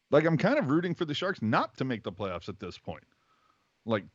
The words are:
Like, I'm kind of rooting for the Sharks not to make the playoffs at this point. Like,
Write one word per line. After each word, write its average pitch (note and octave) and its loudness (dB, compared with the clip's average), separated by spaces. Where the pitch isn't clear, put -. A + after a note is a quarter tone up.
Like, D#3 6
I'm E3 4
kind A#3+ 4
of E3 2
rooting F3 2
for F3 -4
the D3 -4
Sharks F#3 -4
not A#2 0
to - -2
make A#2+ -4
the G#2 -8
playoffs F2+ -6
at F#2 -10
this F2+ -12
point. - -12
Like, A2 0